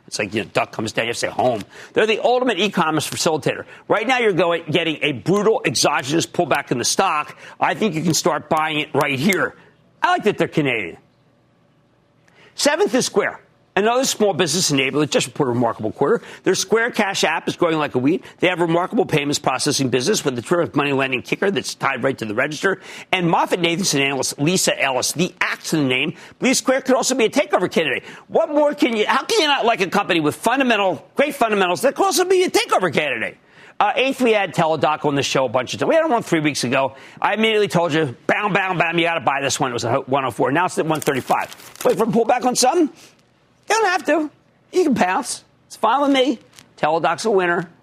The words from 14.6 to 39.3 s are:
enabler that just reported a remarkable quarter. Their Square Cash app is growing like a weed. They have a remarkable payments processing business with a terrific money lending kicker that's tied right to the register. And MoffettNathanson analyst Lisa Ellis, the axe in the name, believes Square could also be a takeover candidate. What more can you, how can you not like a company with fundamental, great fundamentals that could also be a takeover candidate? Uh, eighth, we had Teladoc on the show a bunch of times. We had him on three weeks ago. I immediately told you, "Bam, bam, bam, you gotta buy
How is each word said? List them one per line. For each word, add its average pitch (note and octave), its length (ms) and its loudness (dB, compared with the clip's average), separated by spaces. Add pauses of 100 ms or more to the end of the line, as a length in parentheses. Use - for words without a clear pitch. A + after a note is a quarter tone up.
enabler C3+ 300 0
that D3+ 100 0
just - 160 0
reported C3 240 -2
a - 20 0
remarkable A2+ 380 -2
quarter. E3+ 300 0 (220)
Their F#3 120 2
Square A3+ 360 0
Cash G3 320 -2
app E3 240 -2
is D#3 80 -4
growing D#3+ 220 0
like D3 180 -2
a C3 40 -2
weed. C#3+ 240 0 (160)
They E3 80 2
have F3+ 120 -2
a E3+ 60 0
remarkable F3 400 0
payments C#3+ 340 -2
processing C3+ 500 -2
business C3+ 360 0
with C3 120 -2
a A#2 40 -4
terrific E3+ 340 0
money C#3+ 160 0
lending C3 300 -2
kicker - 280 -2
that's C3 260 -4
tied C3 280 -2
right C3+ 140 -2
to A#2 80 -8
the G#2 100 -6
register. D3+ 460 -2 (300)
And F3+ 160 2
MoffettNathanson E3+ 720 0
analyst C#3 400 -2
Lisa E3 400 0
Ellis, C3 340 -2
the E3 260 -2
axe - 340 -6
in D#3 100 2
the C3+ 60 2
name, C#3 260 -2 (240)
believes B3 200 2
Square C4 220 0
could C4+ 140 2
also - 200 0
be A#3+ 100 2
a G#3 40 2
takeover C4+ 420 0
candidate. C3+ 320 -2 (240)
What D#4 220 0
more D4 240 2
can B3 240 0
you, G#3 100 0
how A#3 160 2
can A4 180 0
you D#4 60 2
not C4 180 0
like G#3+ 160 2
a F#3+ 60 0
company F3+ 320 0
with D3 160 0
fundamental, A3 800 0
great C#4+ 200 0
fundamentals G3 460 0
that C#4 140 2
could F4+ 100 2
also F4+ 200 2
be F#4 180 2
a F4 60 0
takeover F#4+ 440 0
candidate? B2 440 -4 (420)
Uh, G3+ 160 2
eighth, C4 260 0
we B3 100 4
had G3 220 0
Teladoc D#3 520 0
on D3 100 0
the C#3 80 0
show C3+ 220 0
a B2 40 -2
bunch B2 240 -2
of G2+ 60 -6
times. C#3 100 0
We C#4+ 60 4
had D#4+ 100 4
him E4 80 -2
on A3+ 80 0
three - 180 0
weeks D3+ 240 -2
ago. C3+ 320 0 (260)
I F#3 120 0
immediately G#3+ 340 2
told E3+ 260 0
you, D3 220 -2 (120)
"Bam, G3+ 260 0
bam, F#3+ 240 0
bam, E3+ 200 0
you E3 80 4
gotta E3 160 -2
buy C#3 200 0